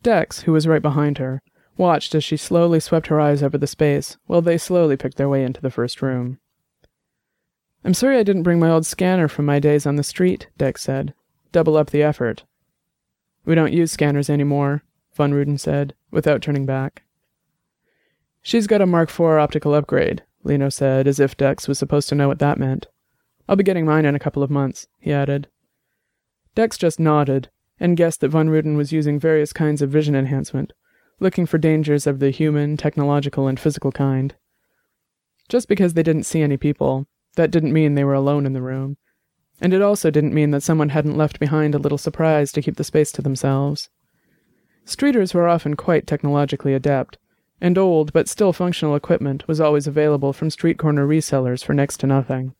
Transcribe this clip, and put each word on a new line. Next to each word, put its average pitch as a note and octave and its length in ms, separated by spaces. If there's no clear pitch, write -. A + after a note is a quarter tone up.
Dex, G3+ 380
who D#3+ 100
was D#3 160
right D#3 120
behind D3 380
her, C3 240
watched F3 380
as D3+ 80
she - 140
slowly E3+ 420
swept D#3+ 300
her D3+ 120
eyes D3 220
over C#3 160
the C#3+ 80
space C#3+ 500
while F3 140
they E3+ 160
slowly E3 400
picked - 200
their C#3 120
way C#3 140
into B2+ 180
the C3+ 120
first A#2+ 300
room. B2+ 360
"I'm F#3 120
sorry C4 220
I A3+ 60
didn't F#3+ 220
bring E3+ 160
my E3 100
old D#3+ 160
scanner F3+ 400
from D3 180
my C#3+ 140
days D3 280
on C#3+ 100
the C#3+ 80
street," - 520
Dex C3+ 260
said. C3+ 320
"Double D#3 260
up D3+ 140
the D3 140
effort." B2+ 400
"We E3 120
don't D#3+ 160
use E3 180
scanners C#3+ 400
anymore," C#3+ 540
Von C#3+ 160
Ruden C#3+ 260
said, C#3+ 360
without D3+ 300
turning C#3+ 220
back. C3+ 380
"She's A3 280
got G#3 120
a F#3 60
Mark E3+ 240
four D#3+ 300
optical D3 340
upgrade," - 480
Lino C#3 240
said, C3+ 400
as C#3 100
if C#3 180
Dex C#3 300
was C#3 100
supposed D3 340
to C#3+ 40
know C#3+ 140
what C#3 100
that C#3+ 200
meant. C3+ 280
"I'll G3 80
be F#3+ 80
getting F3+ 200
mine D#3 200
in C#3+ 100
a C#3+ 60
couple C#3+ 240
of C3+ 60
months," C#3 360
he D3+ 120
added. C#3 360
Dex - 240
just E3 220
nodded, D3 500
and F3 160
guessed E3 240
that C#3 80
Von D#3 200
Ruden D#3 280
was D3 160
using D3 260
various D#3 340
kinds D3+ 300
of C#3 80
vision D3 240
enhancement, C3+ 580
looking F#3 260
for D#3+ 140
dangers D3+ 480
of C#3 140
the C#3 100
human, D3 460
technological, C#3+ 720
and C3 100
physical C#3 320
kind. C3+ 460
Just A#3+ 200
because F#3 260
they E3 100
didn't D#3 180
see - 180
any D3 160
people, C#3 520
that E3 160
didn't D#3+ 220
mean D3+ 220
they C#3 100
were C#3 100
alone C#3 320
in C3+ 60
the B2+ 100
room. C3+ 340
And F#3 140
it G3 80
also G3+ 280
didn't D3+ 240
mean D3 180
that C#3+ 100
someone D#3 280
hadn't D3 260
left D3+ 240
behind D3+ 340
a C#3+ 40
little C#3+ 200
surprise D#3 540
to D3 100
keep - 140
the D3+ 80
space D3+ 280
to C#3+ 100
themselves. C#3 680
Streeters A#3+ 500
were F3 140
often D#3+ 260
quite D#3+ 320
technologically C#3+ 680
adept, C3+ 440
and F3+ 160
old E3 360
but - 160
still G3 240
functional E3+ 420
equipment C#3 540
was D#3 120
always D3+ 280
available D3 440
from D#3 180
street - 280
corner D3 280
resellers C3+ 580
for C#3+ 100
next C#3 240
to C#3 80
nothing. C3 540